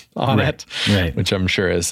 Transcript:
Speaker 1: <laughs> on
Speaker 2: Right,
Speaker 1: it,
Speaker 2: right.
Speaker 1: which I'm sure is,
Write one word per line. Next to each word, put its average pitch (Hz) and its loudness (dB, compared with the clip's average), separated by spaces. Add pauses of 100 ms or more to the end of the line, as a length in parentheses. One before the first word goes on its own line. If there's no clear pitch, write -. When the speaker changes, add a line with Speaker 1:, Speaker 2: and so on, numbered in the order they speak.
Speaker 1:
<laughs> - -20
on 110 2
Speaker 2:
Right, 104 2
Speaker 1:
it, - -2
Speaker 2:
right. 87 0
Speaker 1:
which 104 0
I'm 92 2
sure 90 0
is, 87 0